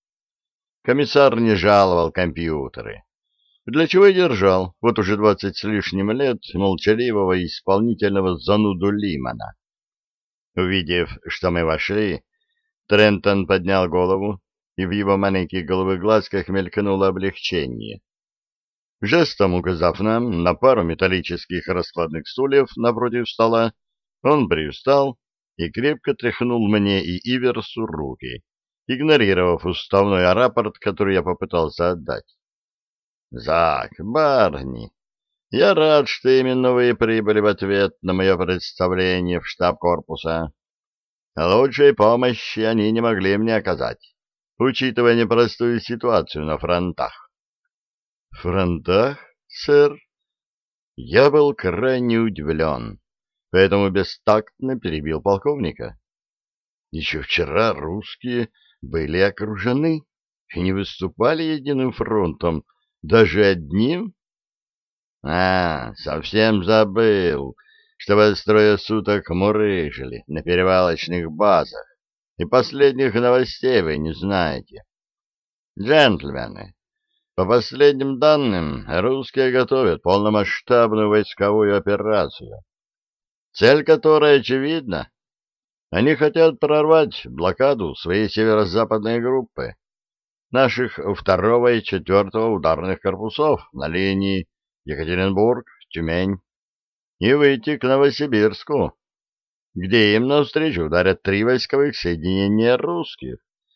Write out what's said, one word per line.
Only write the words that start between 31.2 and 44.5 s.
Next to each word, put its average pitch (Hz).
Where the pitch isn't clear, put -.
попытался 87
отдать. 73
«Зак, 76
Барни, 92
я 180
рад, 151
что -
именно 127
вы 123
прибыли 107
в 104
ответ 98
на 92
мое 95
представление 90
в -
штаб 87
корпуса. 82
Лучшей 123
помощи 117
они 110
не 113
могли 98
мне 113
оказать, 73